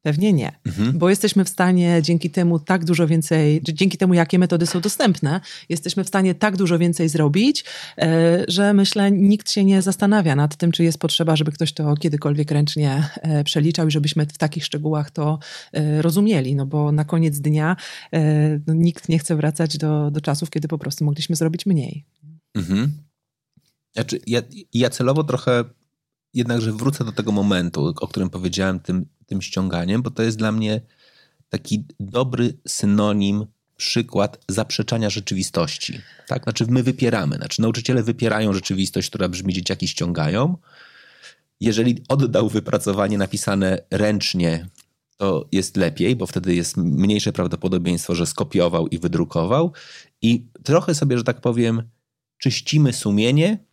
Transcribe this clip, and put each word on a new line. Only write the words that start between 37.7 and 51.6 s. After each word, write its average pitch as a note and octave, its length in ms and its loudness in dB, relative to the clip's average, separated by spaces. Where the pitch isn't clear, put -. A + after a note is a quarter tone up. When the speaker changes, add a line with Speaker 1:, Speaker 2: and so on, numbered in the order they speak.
Speaker 2:
wypierają A2 500 0
rzeczywistość, F#2+ 560 -4
która F2+ 200 -4
brzmi: F#2 240 -4
"Dzieciaki F#2 340 -4
ściągają". F2 720 -2
Jeżeli A#2 480 0
oddał C3 420 2
wypracowanie G2+ 680 0
napisane G2 640 0
ręcznie, F#2 760 0
to F#2+ 340 -2
jest F#2 260 -2
lepiej, F2 380 0
bo A2+ 100 -6
wtedy F2+ 300 -2
jest E2+ 220 -4
mniejsze F#2+ 560 0
prawdopodobieństwo, F2+ 840 -2
że E2+ 100 0
skopiował E2+ 600 0
i - 120 -4
wydrukował. E2+ 720 0
I A#2 240 0
trochę D#3+ 320 2
sobie, C#3 220 0
że A#2 60 -2
tak A#2+ 180 -2
powiem, A#2 420 0